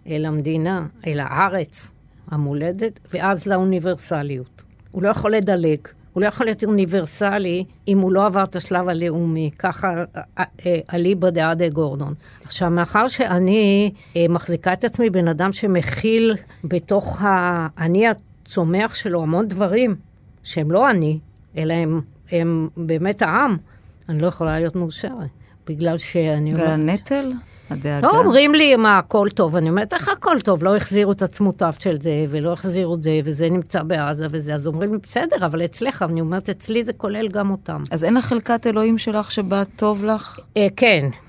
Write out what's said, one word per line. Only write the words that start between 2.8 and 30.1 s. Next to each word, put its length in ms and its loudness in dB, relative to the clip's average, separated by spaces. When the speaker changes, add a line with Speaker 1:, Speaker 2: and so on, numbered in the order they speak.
Speaker 1:
ואז 340 -2
לאוניברסליות. 1160 -2
הוא 120 -6
לא 60 2
יכול 220 0
לדלג. 460 2
הוא 80 -2
לא 60 2
יכול 180 -2
להיות 180 -2
אוניברסלי 1000 0
אם 120 4
הוא 120 2
לא 140 4
עבר 180 2
את 120 -4
השלב 340 -2
הלאומי. 600 -2
ככה, 280 -2
אה, 80 -10
אה, 140 2
אליבא 360 2
דעה 260 0
דה 140 0
גורדון. 440 -4
עכשיו, 280 -2
מאחר 360 2
שאני, 840 2
אה, 120 4
מחזיקה 440 -2
את 100 -4
עצמי 260 0
בן 180 2
אדם 260 0
שמכיל 840 2
בתוך 580 -2
האני 840 2
הצומח 880 -2
שלו 280 -2
המון 240 0
דברים, 480 0
שהם 280 -4
לא 180 4
אני, 300 0
אלא 160 -2
הם, 280 0
הם 360 0
באמת 440 -2
העם, 360 2
אני 100 -2
לא 80 2
יכולה 320 -2
להיות 160 -2
מאושרת, 520 -6
בגלל 300 -2
שאני 560 0
Speaker 2:
בגלל 120 0
Speaker 1:
אומרת 140 2
Speaker 2:
הנטל? 520 -2
הדאגה? 380 -2
Speaker 1:
לא, 160 6
אומרים 320 6
לי, 200 6
"מה, 220 6
הכל 380 2
טוב?" 200 2
אני 140 2
אומרת, 240 0
"איך 160 -2
הכל 340 2